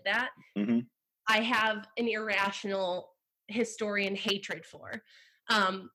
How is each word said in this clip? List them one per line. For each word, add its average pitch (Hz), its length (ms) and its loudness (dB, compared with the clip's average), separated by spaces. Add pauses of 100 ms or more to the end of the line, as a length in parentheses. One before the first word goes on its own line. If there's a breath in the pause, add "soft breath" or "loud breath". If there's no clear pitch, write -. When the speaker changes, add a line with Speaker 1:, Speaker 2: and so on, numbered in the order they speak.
Speaker 1:
that, 233 240 0 (260 soft breath)
Speaker 2:
Mm-hmm. 226 240 4 (480)
Speaker 1:
I 220 140 4
have 220 440 0 (120)
an 233 100 0
irrational 196 1000 -2 (380)
historian 202 680 0
hatred 196 480 -4
for. - 380 -12 (480 soft breath)
Um, 190 440 2